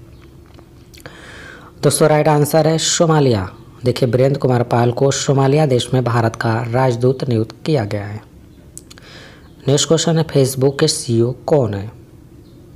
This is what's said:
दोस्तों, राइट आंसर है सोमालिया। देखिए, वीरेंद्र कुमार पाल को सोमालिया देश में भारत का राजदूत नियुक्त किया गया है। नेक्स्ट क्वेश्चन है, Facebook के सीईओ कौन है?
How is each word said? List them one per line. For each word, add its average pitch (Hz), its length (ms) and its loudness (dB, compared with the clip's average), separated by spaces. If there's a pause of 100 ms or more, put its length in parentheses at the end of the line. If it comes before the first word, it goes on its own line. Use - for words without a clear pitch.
(1800)
दोस्तों, 151 260 2
राइट 151 180 4
आंसर 151 400 2
है 160 100 2
सोमालिया। 143 720 2 (360)
देखिए, 123 240 0
वीरेंद्र 135 300 0
कुमार 123 240 0
पाल 120 280 0
को 135 200 0
सोमालिया 139 540 2
देश 127 280 0
में 131 100 0
भारत 113 320 -2
का 117 340 -4
राजदूत 131 600 0
नियुक्त 110 260 -2 (100)
किया 135 200 -2
गया 104 200 -8
है। 107 160 -12 (1500)
नेक्स्ट 143 200 0
क्वेश्चन 160 300 0
है, 160 80 0
Facebook 135 540 0
के 156 80 2
सीईओ 117 440 -2 (160)
कौन 127 260 0
है? 101 180 -10 (840)